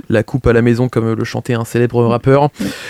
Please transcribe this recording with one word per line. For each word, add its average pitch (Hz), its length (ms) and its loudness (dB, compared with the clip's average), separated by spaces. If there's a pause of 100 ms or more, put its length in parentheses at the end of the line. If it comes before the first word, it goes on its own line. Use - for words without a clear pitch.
la 110 160 2
coupe - 240 -2
à 117 40 6
la 117 100 4
maison, 120 260 2
comme 113 240 -2
le 110 120 -4
chantait 120 300 -6
un 113 100 -2
célèbre 120 420 0
rappeur. 135 420 2 (420)